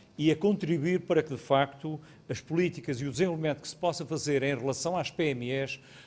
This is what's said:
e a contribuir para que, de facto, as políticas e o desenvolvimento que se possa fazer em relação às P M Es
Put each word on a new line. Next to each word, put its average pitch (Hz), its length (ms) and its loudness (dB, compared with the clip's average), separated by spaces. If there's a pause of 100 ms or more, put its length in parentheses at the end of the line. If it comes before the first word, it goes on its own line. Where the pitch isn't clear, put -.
(180)
e 151 140 4
a 151 40 4
contribuir 175 680 2
para 165 200 4
que, 156 100 -2
de 127 80 -4
facto, 139 600 0 (300)
as 123 100 -6
políticas 160 640 -2
e 143 40 -4
o 139 60 -4
desenvolvimento 156 500 -2
que - 60 -14
se - 80 -10
possa 170 300 -2
fazer 143 380 0
em 139 120 0
relação 135 400 -2
às 165 160 -2
P 170 140 0
M 123 260 -2
Es 135 260 -4 (280)